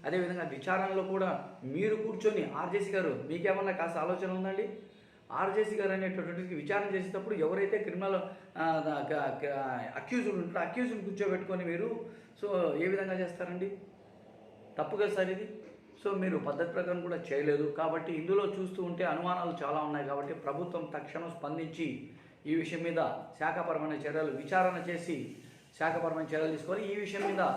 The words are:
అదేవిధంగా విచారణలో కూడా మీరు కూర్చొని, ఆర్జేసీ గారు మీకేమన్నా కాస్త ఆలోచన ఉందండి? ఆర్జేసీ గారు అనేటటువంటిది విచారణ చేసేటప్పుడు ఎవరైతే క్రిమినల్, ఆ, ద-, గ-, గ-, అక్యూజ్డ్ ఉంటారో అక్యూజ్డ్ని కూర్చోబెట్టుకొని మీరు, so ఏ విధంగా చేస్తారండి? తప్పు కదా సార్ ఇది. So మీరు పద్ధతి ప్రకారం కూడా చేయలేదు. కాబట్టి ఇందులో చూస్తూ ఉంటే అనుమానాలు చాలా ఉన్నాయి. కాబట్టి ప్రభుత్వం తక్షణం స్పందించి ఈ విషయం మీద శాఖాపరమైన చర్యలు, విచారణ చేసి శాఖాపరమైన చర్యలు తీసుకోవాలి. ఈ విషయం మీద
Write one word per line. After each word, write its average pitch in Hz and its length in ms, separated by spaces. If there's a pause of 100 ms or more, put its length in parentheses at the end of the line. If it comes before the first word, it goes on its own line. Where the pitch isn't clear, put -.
అదేవిధంగా 180 380
విచారణలో 190 600
కూడా 190 600
మీరు 165 320
కూర్చొని, 214 560 (100)
ఆర్జేసీ 180 300
గారు 156 380
మీకేమన్నా 190 420
కాస్త 170 260
ఆలోచన 175 340
ఉందండి? 190 360 (640)
ఆర్జేసీ 202 440
గారు 196 160
అనేటటువంటిది 185 640
విచారణ 196 400
చేసేటప్పుడు 190 400
ఎవరైతే 196 420
క్రిమినల్, 190 420 (420)
ఆ, 160 40 (200)
ద-, 147 160 (100)
గ-, 139 300
గ-, 135 580
అక్యూజ్డ్ 247 340
ఉంటారో 175 340
అక్యూజ్డ్ని 226 400
కూర్చోబెట్టుకొని 185 580
మీరు, 170 240 (520)
so 202 60 (360)
ఏ 180 100
విధంగా 190 260
చేస్తారండి? 180 500 (1080)
తప్పు 151 180
కదా 202 220
సార్ 185 120
ఇది. 196 180 (560)
So 202 60 (140)
మీరు 180 140
పద్ధతి 170 360
ప్రకారం 180 280
కూడా 175 140
చేయలేదు. 147 640
కాబట్టి 160 360
ఇందులో 180 300 (160)
చూస్తూ 185 300
ఉంటే 175 140
అనుమానాలు 175 500 (100)
చాలా 147 160
ఉన్నాయి. 147 280
కాబట్టి 143 260
ప్రభుత్వం 165 640
తక్షణం 165 340
స్పందించి 160 580 (580)
ఈ 151 100
విషయం 165 280
మీద 165 160 (400)
శాఖాపరమైన 156 560 (100)
చర్యలు, 151 260 (120)
విచారణ 185 340 (120)
చేసి 165 460 (440)
శాఖాపరమైన 160 540
చర్యలు 156 180
తీసుకోవాలి. 185 400
ఈ 202 40
విషయం 202 360
మీద 190 100 (160)